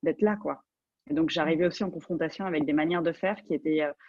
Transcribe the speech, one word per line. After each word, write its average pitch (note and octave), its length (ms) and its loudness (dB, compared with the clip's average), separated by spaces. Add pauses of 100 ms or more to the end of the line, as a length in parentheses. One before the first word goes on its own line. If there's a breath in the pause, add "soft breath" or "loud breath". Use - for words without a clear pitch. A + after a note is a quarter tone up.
d'être E3 180 0
là, G#3 140 4
quoi. D3+ 280 -6 (460)
Et D3 40 -4
donc, D#3 160 4
j'arrivais E3 360 2
aussi F3 200 -2
en F#3 40 -2
confrontation E3 560 -4
avec D#3 200 0
des D3 80 0
manières E3 280 2
de E3 120 0
faire G3 300 -4
qui - 100 -4
étaient, D#3 280 0
euh, D3 100 -2 (180 soft breath)